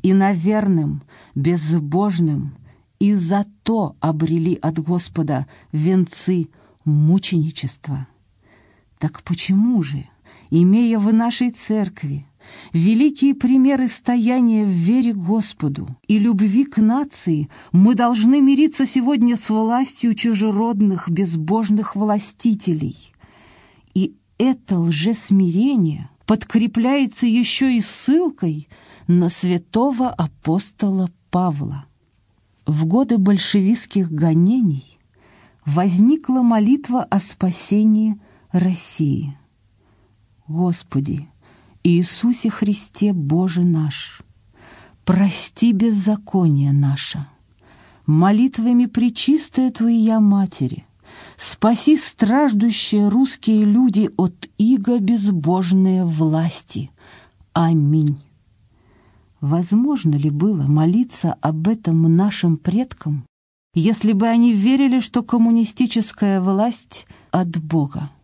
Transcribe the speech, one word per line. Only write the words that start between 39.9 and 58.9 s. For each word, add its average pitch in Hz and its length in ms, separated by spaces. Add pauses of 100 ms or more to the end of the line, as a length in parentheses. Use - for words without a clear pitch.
«Господи, 151 840 (540)
Иисусе 180 680
Христе, 208 640
Боже 175 500
наш, 156 600 (800)
прости 196 680
беззаконие 190 1000
наше. 143 540 (800)
Молитвами 226 800
Пречистая 254 840
Твоя 226 500
Матери, 196 680 (520)
спаси - 600
страждущие 208 1120
русские 220 560
люди 208 520
от - 400
иго 240 400
безбожные 190 1080
власти. 160 840 (640)
Аминь». 156 640 (1200)